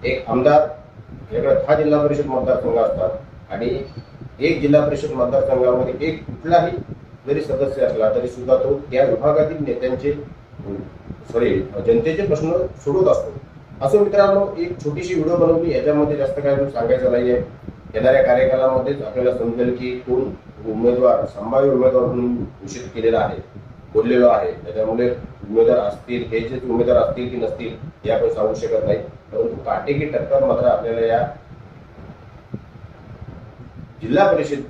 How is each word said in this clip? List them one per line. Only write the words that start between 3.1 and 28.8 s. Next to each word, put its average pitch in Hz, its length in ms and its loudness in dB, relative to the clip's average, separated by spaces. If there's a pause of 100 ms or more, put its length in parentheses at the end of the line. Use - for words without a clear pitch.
आणि 117 320 -4 (560)
एक 156 220 0
जिल्हा 147 260 4
परिषद 147 240 -4
मतदारसंघामध्ये 131 960 0
एक 165 180 -6
कुठलाही 160 520 0 (500)
जरी 147 140 -2
सदस्य 135 400 -2
असला, 110 340 0
तरी 123 120 -2
सुद्धा 127 280 0
तो 139 260 0 (100)
त्या 131 140 4
विभागातील 151 540 0
नेत्यांचे, 127 540 -2 (1200)
सॉरी, 117 280 2
जनतेचे - 640 0
प्रश्न 151 320 0
सोडवत - 540 0
असतो. - 280 -2 (420)
असं, 143 160 4
मित्रांनो, 196 600 4
एक - 260 -6
छोटीशी 175 300 -4
व्हिडिओ 165 220 0
बनवली, 165 380 2
याच्यामध्ये 147 440 2
जास्त 139 220 -2
काय 143 160 2
सांगायचं 127 560 0
नाहीये. 123 320 2 (500)
येणाऱ्या 131 300 4
कार्यकालामध्येच 131 800 2
आपल्याला 123 360 0
समजेल 120 420 -2
की 127 120 -6
कोण 123 300 -2 (500)
उमेदवार, 120 540 2
संभाव्य 135 440 0
उमेदवार 127 360 4
म्हणून 123 300 0
घोषित - 460 -10 (140)
केलेला 113 240 2
आहे, 95 180 -2 (560)
बोललेलो 123 340 4
आहे. 113 240 4
त्याच्यामुळे 113 640 -2 (340)
उमेदवार 113 280 4
असतील, - 480 -4
हे 110 140 -2
जे 123 200 -6 (100)
उमेदवार 117 280 4
असतील 123 320 0
की 120 80 -8
नसतील, 110 380 -6 (300)
हे 107 60 0
आपण 117 180 2
सांगू 107 240 -2
शकत 110 320 -2